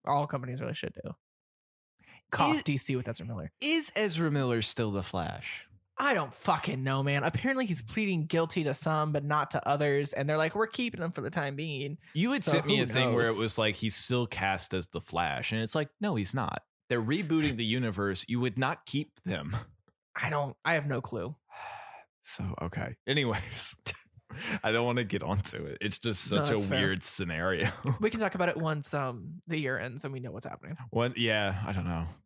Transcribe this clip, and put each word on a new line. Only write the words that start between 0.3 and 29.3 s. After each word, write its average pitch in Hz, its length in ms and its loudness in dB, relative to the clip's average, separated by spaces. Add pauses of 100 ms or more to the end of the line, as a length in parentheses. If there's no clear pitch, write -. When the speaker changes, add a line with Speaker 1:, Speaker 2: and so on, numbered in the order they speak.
Speaker 1:
really 120 140 -4
should - 280 -6
do. - 100 -10 (1200)
Cough - 240 4
Speaker 2:
Is 294 80 0
Speaker 1:
D 143 140 2
C 131 180 2
with 123 140 -2
Ezra 113 180 -4
Miller. 98 240 -8 (100)
Speaker 2:
Is 302 340 2
Ezra 170 360 2
Miller 127 300 2
still 110 300 2
the 98 120 -2
Flash? - 640 -6 (300)
Speaker 1:
I 277 160 2
don't 147 200 0
fucking 151 480 0
know, 135 220 2
man. 143 220 2
Apparently 262 400 2
he's 180 160 2
pleading 180 440 0
guilty 165 380 2
to 147 100 2
some, 156 380 2
but 147 140 0
not 147 260 2
to - 160 -2
others. 143 460 4
And 139 160 0
they're 156 80 2
like, 160 180 2
"We're 220 120 2
keeping 233 340 -4
him 170 100 -2
for - 80 -6
the 113 100 -4
time 143 280 -4
being." 147 400 -6 (160)
Speaker 2:
You 196 180 2
had 269 100 4
Speaker 1:
So - 120 6
Speaker 2:
sent 160 120 4
me 143 120 4
Speaker 1:
who 131 60 4
Speaker 2:
a - 20 4
thing 120 280 2
where 117 120 4
it 113 80 4
Speaker 1:
knows? 104 40 2
Speaker 2:
was 110 200 2
like, 107 180 2
"He's 110 220 0
still 123 300 2
cast 95 460 0
as 92 140 -2
the - 140 -6
Flash." 80 500 -2
And 110 100 0
it's 113 140 -4
like, 156 140 0 (100)
"No, 202 160 0
he's 101 180 -2
not. 123 300 -4 (240)
They're 120 140 2
rebooting 151 560 2
the 113 80 -2
universe. 101 640 0
You 120 100 0
would 120 180 -2
not 131 280 0
keep - 380 -6
them." 78 300 -4 (600)
Speaker 1:
I - 140 -2
don't, 147 340 -2
I 165 120 2
have 147 120 0
no 131 140 -2
clue. 120 400 -6
Speaker 2:
<sighs> - 40 -20 (800)
So, - 380 -6
okay. - 340 -6 (120)
Anyways, 120 680 0 (480)
<laughs> - 400 -6
I 110 80 2
don't 117 140 4
wanna 120 180 2
get 98 200 -2
onto 95 420 -2
it. 69 160 -10
It's 104 160 -2
just - 340 0
Speaker 1:
No, 101 60 4
Speaker 2:
such 143 120 2
a - 20 2
Speaker 1:
that's 104 160 4
fair. 95 120 0
Speaker 2:
weird 95 240 2
scenario. 87 680 0 (160)
<laughs> 131 140 0
Speaker 1:
We 214 120 2
can 226 80 -6
talk 208 160 0
about 180 120 2
it 175 100 0
once, 156 360 -2
um, 135 540 -4